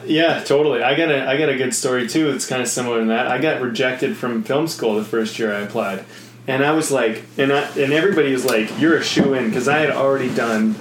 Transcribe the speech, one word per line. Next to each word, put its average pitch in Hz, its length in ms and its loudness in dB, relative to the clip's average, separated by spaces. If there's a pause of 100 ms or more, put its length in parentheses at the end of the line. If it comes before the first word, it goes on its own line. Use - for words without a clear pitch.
yeah, 156 380 2
totally. 139 380 2
I 131 160 2
got 160 140 2
a, 135 180 0
I 135 80 2
got 151 120 2
a 135 60 0
good 127 200 -2
story 127 320 0
too. 156 240 0
It's 123 160 -4
kinda 127 180 -2
similar 120 360 -2
to 113 60 0
that. 117 200 2
I 127 100 0
got 139 240 0
rejected 123 560 -2
from 120 260 -4
film 143 240 0
school 117 280 -2
the 107 100 -2
first 110 320 -2
year 110 160 -2
I 104 60 -4
applied, 101 440 -6 (440)
and 135 180 0
I 147 60 2
was 160 200 0
like, 113 300 0 (160)
and 139 160 2
I, 143 80 2 (160)
and 139 160 2
everybody 160 400 2
was 123 100 -2
like, 110 360 0
"You're 156 180 4
a - 60 0
shoo-in," 131 500 2
'cause 123 140 0
I 147 100 2
had 151 140 2
already 135 420 0
done 110 480 0